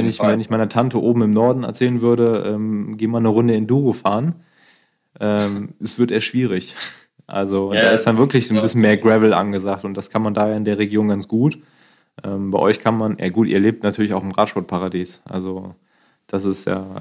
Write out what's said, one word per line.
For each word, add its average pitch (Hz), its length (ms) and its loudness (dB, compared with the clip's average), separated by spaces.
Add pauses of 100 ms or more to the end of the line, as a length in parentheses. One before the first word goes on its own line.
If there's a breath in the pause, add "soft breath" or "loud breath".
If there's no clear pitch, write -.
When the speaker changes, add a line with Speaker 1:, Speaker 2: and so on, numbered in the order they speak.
Speaker 1:
jeden 113 40 0
Speaker 2:
ich, - 80 -6
Speaker 1:
Fall. 104 140 2
Speaker 2:
wenn 110 80 0
ich 107 100 -6
meiner 110 200 0
Tante 120 320 0
oben 120 200 2
im 107 120 2
Norden 123 300 2
erzählen 123 380 -2
würde, 117 460 2
ähm, 107 500 -4
„Geh 110 100 -2
mal 117 120 -2
eine 113 100 2
Runde 113 240 4
Enduro 117 400 2
fahren“, 120 420 -2 (840 soft breath)
ähm, 104 560 -2
Speaker 1:
<laughs> - 40 -20
Speaker 2:
es 107 200 -4
wird 120 120 2
eher 110 100 0
schwierig. 110 540 -4 (520 loud breath)
Also 98 460 -2
Speaker 1:
Ja, 107 100 2
Speaker 2:
da 113 80 4
ist 113 140 2
dann 113 120 2
wirklich 131 300 2
so 113 60 -2
ein 107 40 4
Speaker 1:
ja. 110 60 2
Speaker 2:
bisschen 110 180 2
mehr 107 160 6
Gravel 110 360 6
angesagt 98 520 -2
und 98 100 -8
das 101 140 -10
kann 110 120 -2
man 107 120 -2
da 107 160 0
ja 107 60 -2
in 107 100 -4
der 104 140 0
Region 107 300 0
ganz 98 180 -2
gut. 127 320 2 (640 soft breath)
Ähm, 98 280 -6
bei 98 80 0
euch 107 220 2
kann 113 160 0
man, 110 220 -2
ja 90 100 -2
gut, 110 180 2
ihr 98 120 2
lebt 110 240 0
natürlich 104 300 0
auch 92 80 -2
im 98 100 -6
Radsportparadies, 92 960 -4
also 92 500 -10 (520)
das 98 180 -4
ist 95 200 -2
ja, 95 200 -4 (160)